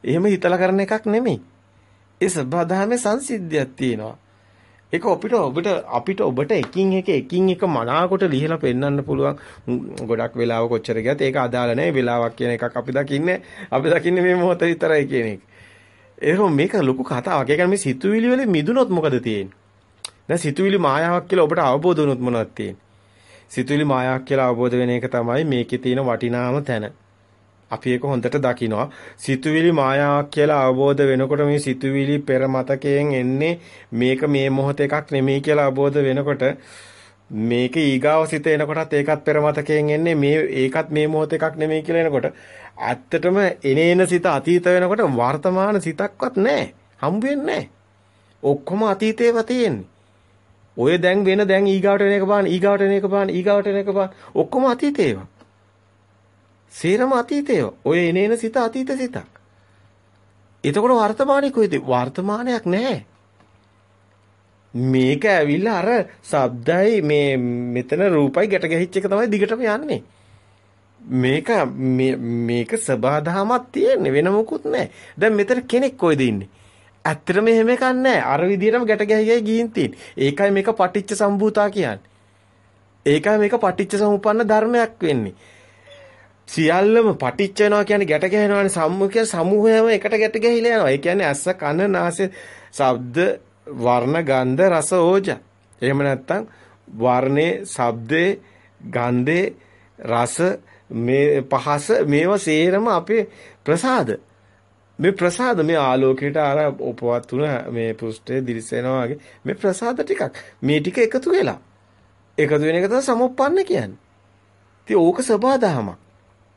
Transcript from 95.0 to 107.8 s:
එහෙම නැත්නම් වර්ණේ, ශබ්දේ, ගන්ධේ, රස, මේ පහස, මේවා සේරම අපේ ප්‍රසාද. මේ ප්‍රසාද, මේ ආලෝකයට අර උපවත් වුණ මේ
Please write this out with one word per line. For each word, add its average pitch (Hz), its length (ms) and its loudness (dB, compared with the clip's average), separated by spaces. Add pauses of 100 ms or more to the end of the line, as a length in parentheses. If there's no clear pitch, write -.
එහෙම 135 200 0
නැත්නම් 143 460 -2 (500)
වර්ණේ, 131 580 2 (100)
ශබ්දේ, 123 680 -2 (520)
ගන්ධේ, 123 760 -2 (440)
රස, 117 380 -2 (500)
මේ 135 560 0
පහස, 143 460 -2 (160)
මේවා 160 340 2
සේරම 180 500 0
අපේ 202 380 0 (340)
ප්‍රසාද. 170 580 0 (800)
මේ 185 140 2
ප්‍රසාද, 185 520 0
මේ 165 120 0
ආලෝකයට 135 600 2
අර 143 220 0 (220)
උපවත් 120 520 -4
වුණ 131 400 -4
මේ 113 220 -4